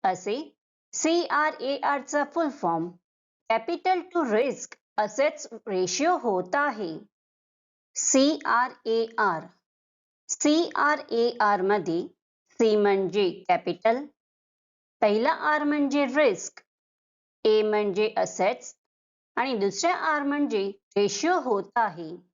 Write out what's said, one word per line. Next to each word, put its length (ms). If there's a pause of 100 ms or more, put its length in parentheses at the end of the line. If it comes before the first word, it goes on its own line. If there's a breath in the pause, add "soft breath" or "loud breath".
असे 320 (580)
सीआरएआर 1080
चा 220 (100)
फुल 140
फॉर्म 420 (600)
capital 520 (100)
to 120
risk 500 (260)
assets 460 (220)
ratio 440 (100)
होत 320
आहे. 440 (960)
सीआरएआर, 1500 (840)
सीआरएआर 1300
मध्ये 440 (440)
सी 260
म्हणजे 520 (200)
कॅपिटल, 560 (1000)
पहिला 300 (200)
आर 120
म्हणजे 420
रिस्क, 540 (840)
ए 180
म्हणजे 540
असेट्स 580 (600)
आणि 220
दुसऱ्या 360 (180)
आर 100
म्हणजे 440 (300)
रेशिओ 440
होत 360
आहे. 340 (240)